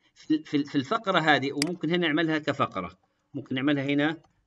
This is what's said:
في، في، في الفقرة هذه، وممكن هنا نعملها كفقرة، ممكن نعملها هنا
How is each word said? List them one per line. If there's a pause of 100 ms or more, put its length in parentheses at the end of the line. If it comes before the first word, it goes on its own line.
(140)
في،
في،
في
الفقرة
هذه،
وممكن
هنا
نعملها
كفقرة، (360)
ممكن
نعملها
هنا (260)